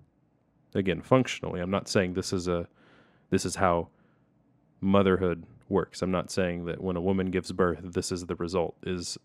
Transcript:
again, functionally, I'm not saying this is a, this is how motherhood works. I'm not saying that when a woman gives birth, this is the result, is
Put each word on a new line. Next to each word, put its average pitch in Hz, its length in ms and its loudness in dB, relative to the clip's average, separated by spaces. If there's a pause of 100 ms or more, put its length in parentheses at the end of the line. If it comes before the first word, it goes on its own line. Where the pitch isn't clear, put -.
(760)
again, 95 260 0
functionally, 90 600 2
I'm 90 100 -2
not 98 180 -2
saying 90 240 2
this 90 200 -4
is 90 140 -2
a, 87 220 0 (640)
this 95 140 2
is 92 120 -4
how 87 320 2 (920)
motherhood 92 640 4 (220)
works. 92 360 -2
I'm 92 80 -2
not 90 200 -2
saying 87 360 -2
that 85 160 -8
when 92 120 -4
a 87 60 -2
woman 95 300 0
gives 90 200 -2
birth, 90 320 0
this 92 300 -4
is 87 140 -6
the 87 80 -4
result, 85 480 -2
is 90 420 -6